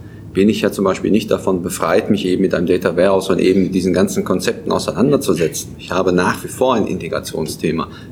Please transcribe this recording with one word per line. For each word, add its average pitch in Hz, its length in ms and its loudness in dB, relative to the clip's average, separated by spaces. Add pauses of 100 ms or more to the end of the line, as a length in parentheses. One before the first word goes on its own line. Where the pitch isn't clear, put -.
(360)
bin 101 140 4
ich - 100 0
ja 101 100 0
zum 101 140 -2
Beispiel - 260 0
nicht 107 200 0
davon 92 320 0
befreit, 85 480 0
mich 98 160 0
eben 92 160 2
mit 92 100 2
einem 85 140 0
Data 90 280 2
Warehouse 95 360 2
und 87 80 2
eben 92 240 4
mit 92 120 0
diesen 90 200 2
ganzen 95 280 2
Konzepten 95 480 -2
auseinanderzusetzen. 92 1080 0
Ich - 120 -12
habe 92 220 2
nach 90 320 0
wie - 40 -8
vor 127 260 0
ein 101 120 0
Integrationsthema. 78 1040 -4 (240)